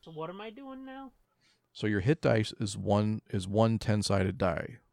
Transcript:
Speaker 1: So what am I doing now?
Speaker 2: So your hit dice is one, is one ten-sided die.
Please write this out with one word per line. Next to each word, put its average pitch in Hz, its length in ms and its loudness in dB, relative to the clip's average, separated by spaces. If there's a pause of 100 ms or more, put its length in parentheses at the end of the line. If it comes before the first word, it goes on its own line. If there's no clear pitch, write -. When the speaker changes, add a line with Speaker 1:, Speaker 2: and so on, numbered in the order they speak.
Speaker 1:
So 165 100 -20
what 160 200 -8
am 190 100 -12
I 220 100 -12
doing 262 340 -14
now? 262 280 -14 (600)
Speaker 2:
So - 140 -6
your 104 140 2
hit 131 220 2
dice 113 380 2
is 104 180 -4
one, 107 420 2 (100)
is 98 180 -2
one 110 300 4
ten-sided 98 600 2
die. - 400 -2 (140)